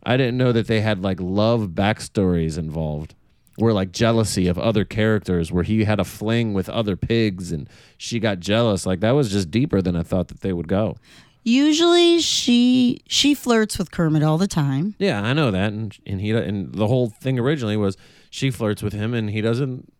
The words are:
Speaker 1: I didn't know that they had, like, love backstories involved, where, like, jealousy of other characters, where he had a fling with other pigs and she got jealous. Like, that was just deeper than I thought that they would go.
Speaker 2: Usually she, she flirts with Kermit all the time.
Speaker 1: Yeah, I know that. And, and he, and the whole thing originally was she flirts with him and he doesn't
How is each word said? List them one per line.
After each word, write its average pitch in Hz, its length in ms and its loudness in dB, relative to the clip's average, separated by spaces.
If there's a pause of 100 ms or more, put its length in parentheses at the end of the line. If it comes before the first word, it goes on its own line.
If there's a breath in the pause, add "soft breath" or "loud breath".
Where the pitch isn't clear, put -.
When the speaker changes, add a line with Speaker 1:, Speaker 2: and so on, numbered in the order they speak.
Speaker 1:
I 123 140 0
didn't 127 220 0
know 127 140 2
that 110 160 0
they 110 120 2
had, 104 220 0
like, 95 180 -2
love 104 540 0
backstories 90 840 0
involved, 78 560 -6 (420)
where, 117 160 2
like, 95 200 0
jealousy 110 560 2
of 85 100 0
other 107 260 0
characters, 104 680 0
where 87 100 0
he 107 220 0
had 104 160 0
a 92 40 2
fling 113 480 -2
with 95 160 -2
other 104 280 -2
pigs 98 560 -2
and 76 160 -6 (280 soft breath)
she - 220 -8
got 101 220 -2
jealous. 104 460 0
Like, 92 140 -2
that 107 120 2
was 135 180 2
just 92 220 -2
deeper 110 280 0
than 87 140 0
I 85 80 -2
thought 90 260 -2
that - 120 -18
they 98 140 -4
would 85 120 -6
go. 95 300 -2 (480 soft breath)
Speaker 2:
Usually 339 760 4
she, 247 880 2
she - 280 2
flirts 226 440 0
with 175 140 -4
Kermit 156 300 2
all 156 160 2
the 196 100 0
time. 147 500 -2
Speaker 1:
Yeah, 151 240 0
I 113 100 0
know 147 180 2
that. 98 220 0
And, 107 240 -8 (100)
and 95 140 -4
he, 107 120 -2
and 98 420 -2
the 101 140 0
whole 123 220 2
thing 131 280 -4
originally 120 380 -2
was 101 200 0 (340 soft breath)
she 135 200 -4
flirts 110 320 -4
with 101 120 -4
him 107 180 -4
and 110 160 -2
he 107 140 -4
doesn't 127 580 -4